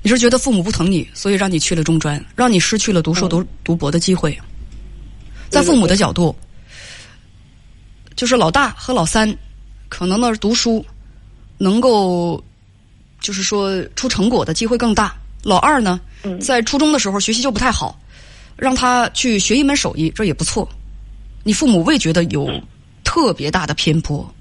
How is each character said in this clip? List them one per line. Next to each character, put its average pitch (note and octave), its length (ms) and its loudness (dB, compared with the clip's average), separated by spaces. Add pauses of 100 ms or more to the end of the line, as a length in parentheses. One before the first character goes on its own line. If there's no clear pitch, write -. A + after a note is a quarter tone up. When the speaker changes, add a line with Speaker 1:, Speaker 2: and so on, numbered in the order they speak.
Speaker 1:
你 - 80 0
是 B3 100 4
觉 A#3 120 4
得 B3+ 80 2
父 C#4 120 -2
母 G3 120 2
不 G#3+ 100 -2
疼 F3 180 2
你， F3+ 220 0
所 - 180 -4
以 G3+ 40 2
让 F#3+ 160 0
你 E3 80 0
去 - 160 -2
了 D#3+ 100 0
中 D#3+ 160 2
专， D3 220 -4 (120)
让 B3 160 4
你 G3 80 4
失 G#3 200 0
去 A3 120 0
了 F3 120 2
读 D#3+ 100 0
硕 F3+ 160 0
读-， E3+ 140 0
Speaker 2:
嗯。 E3 60 -6 (160)
Speaker 1:
读 E3+ 120 0
博 D3 140 -2
的 E3+ 100 2
机 F#3 140 2
会。 D#3 180 -2
Speaker 2:
对， - 80 -10 (1080)
Speaker 1:
在 G4 100 4
父 F4 160 4
母 G#3 100 4
的 F3+ 80 4
角 G3 160 2
度， E3+ 300 0
Speaker 2:
对， - 0 -
对。 - 80 -20 (1700)
Speaker 1:
就 B3 100 -2
是 B3 100 4
老 E3 140 4
大 C4 200 2
和 - 220 -8
老 F#3 140 2
三， G#3+ 260 2 (560)
可 - 160 -10
能 F#3+ 160 0
呢 A#3+ 200 2
读 G#3 120 0
书 A#3 320 0 (720)
能 G3 240 2
够， F3+ 600 2 (800)
就 - 120 -8
是 F#3+ 120 -6
说 G3 360 0 (140)
出 - 140 -4
成 G#3+ 200 2
果 A3+ 160 2
的 D#3+ 80 -4
机 A3+ 140 -2
会 A#3+ 100 0
更 A#3 160 2
大。 G3+ 220 0 (300)
老 G3+ 140 4
二 C#4+ 220 4
呢， F3+ 200 0 (240)
Speaker 2:
嗯。 F#3 160 -8
Speaker 1:
在 A#3+ 200 0
初 A#3 160 -2
中 D4+ 160 4
的 C#4+ 60 2
时 G#3+ 100 -2
候 G3 100 -4
学 G#3 140 -2
习 A3+ 80 -2
就 C4+ 100 0
不 G#3 80 -4
太 B3 120 2
好， - 280 -4 (580)
让 C4 180 0
他 B3 360 2
去 A#3 280 0
学 G#3 180 2
一 C#4+ 60 4
门 C#4 120 4
手 - 220 -2
艺， D#3+ 140 0
这 G#3+ 140 -4
也 D#3+ 100 0
不 D#3+ 100 -4
错。 F#3+ 240 -4 (760)
你 G#3+ 80 2
父 D4+ 140 2
母 G3 180 4
未 D4 120 4
觉 E3 160 0
得 E3+ 120 0
有 C#3+ 260 -4 (540)
特 C#4 280 0
别 C#3+ 180 -4
大 E3+ 160 0
的 D3 60 -2
偏 D#3 300 0
颇 - 260 -6 (120)